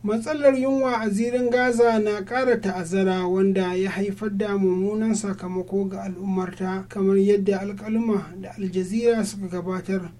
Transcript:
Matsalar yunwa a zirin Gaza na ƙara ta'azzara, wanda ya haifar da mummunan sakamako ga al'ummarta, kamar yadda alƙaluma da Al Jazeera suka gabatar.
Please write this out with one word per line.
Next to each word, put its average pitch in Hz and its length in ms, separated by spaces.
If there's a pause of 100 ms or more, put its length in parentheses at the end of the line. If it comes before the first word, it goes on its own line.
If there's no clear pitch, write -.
Matsalar 269 560
yunwa 262 420
a 220 80
zirin 240 420
Gaza 233 480
na 208 260
ƙara 247 360
ta'azzara, 185 680
wanda 190 460
ya 190 160
haifar 202 460
da 202 220
mummunan 202 560
sakamako 185 720
ga 190 140
al'ummarta, 185 840
kamar 196 280
yadda 196 440
alƙaluma 214 680 (140)
da 190 180
Al 196 120
Jazeera 214 540
suka 196 240
gabatar. 180 720